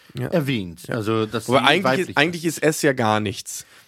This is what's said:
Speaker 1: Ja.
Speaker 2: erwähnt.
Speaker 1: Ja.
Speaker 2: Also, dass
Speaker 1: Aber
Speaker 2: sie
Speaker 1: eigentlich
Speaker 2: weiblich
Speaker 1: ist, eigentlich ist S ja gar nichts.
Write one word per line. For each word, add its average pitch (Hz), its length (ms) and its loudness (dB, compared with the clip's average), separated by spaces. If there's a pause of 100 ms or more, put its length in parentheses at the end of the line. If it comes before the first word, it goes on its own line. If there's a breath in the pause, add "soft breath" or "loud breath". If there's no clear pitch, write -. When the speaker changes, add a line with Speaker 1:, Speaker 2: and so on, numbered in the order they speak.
(120 soft breath)
Speaker 1:
Ja. 127 160 -6
Speaker 2:
erwähnt. 123 600 -2
Speaker 1:
Ja. - 80 -4
Speaker 2:
Also, 110 280 0
dass 110 240 -6
Speaker 1:
Aber 127 120 4
Speaker 2:
sie - 40 0
Speaker 1:
eigentlich 160 200 4
Speaker 2:
weiblich 135 260 0
Speaker 1:
ist, 98 80 -4
eigentlich 165 260 0
ist 156 180 -4
S 151 200 0
ja 147 100 4
gar 110 280 2
nichts. - 440 -8 (240 soft breath)